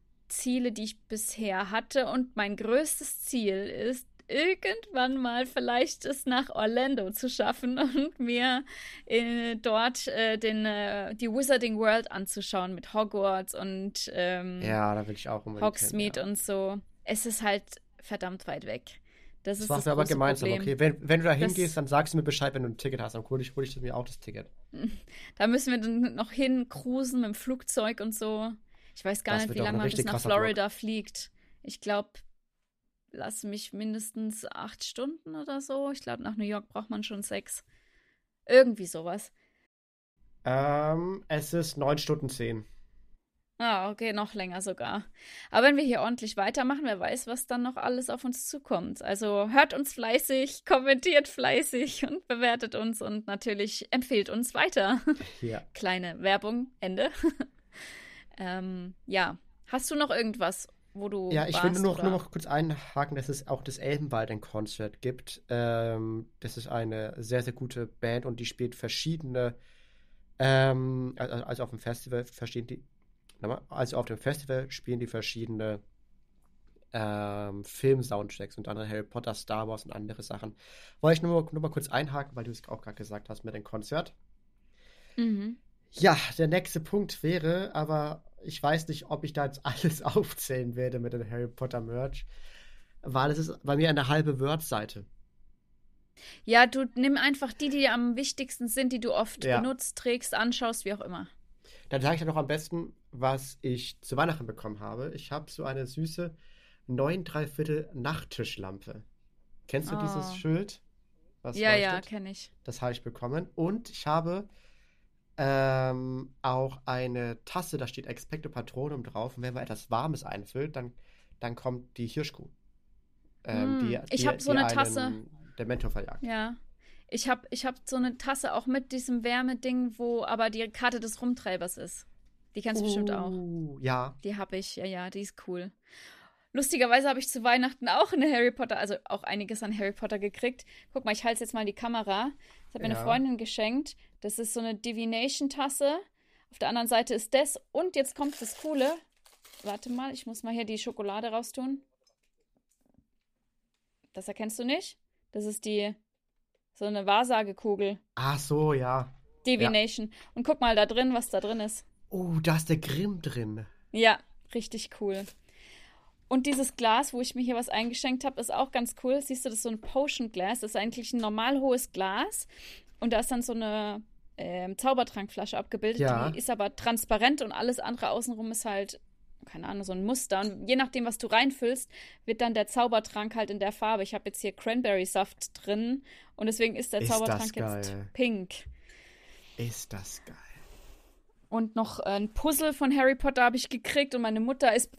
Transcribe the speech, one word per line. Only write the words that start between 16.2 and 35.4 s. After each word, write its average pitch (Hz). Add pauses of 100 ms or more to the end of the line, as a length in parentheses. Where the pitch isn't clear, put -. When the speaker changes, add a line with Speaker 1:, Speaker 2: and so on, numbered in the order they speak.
Speaker 2:
ja. -
Speaker 1:
und 202
so. 196 (240)
Es 220
ist 220
halt 202 (380)
verdammt 190
weit 147
weg. - (420)
Das 202
Speaker 2:
Das 214
Speaker 1:
ist 214
Speaker 2:
machen 143
Speaker 1:
das 139
Speaker 2:
wir 151
aber 147
Speaker 1:
große 151
Speaker 2:
gemeinsam, 135
Speaker 1:
Problem. 190
Speaker 2:
okay? 139
Wenn, 151
wenn 165
du 165
da 160
Speaker 1:
Das 175
Speaker 2:
hingehst, 175
dann 151
sagst 143
du -
mir 151
Bescheid, 139
wenn 131
du 120
ein 113
Ticket 131
hast. 107
Dann 113
hol 131
ich, 127
hol 139
ich 135
mir 127
auch 123
das -
Ticket. 107 (220)
Speaker 1:
<laughs> - (480)
Da 202
müssen 254
wir 247
dann 233
noch -
hin 262
cruisen 254
mit 226
dem 208
Flugzeug 226
und 214
so. 220 (440)
Ich -
weiß 196
gar 208
Speaker 2:
Das 220
Speaker 1:
nicht, 220
Speaker 2:
wird 220
Speaker 1:
wie -
Speaker 2:
doch 233
Speaker 1:
lange 214
Speaker 2:
ein 220
Speaker 1:
man 214
bis 208
Speaker 2:
richtig 208
Speaker 1:
nach -
Speaker 2:
krasser -
Vlog. 202
Speaker 1:
Florida 208
fliegt. - (300)
Ich -
glaub, 208 (960)
lass -
mich 208
mindestens 214
acht -
Stunden 311
oder 294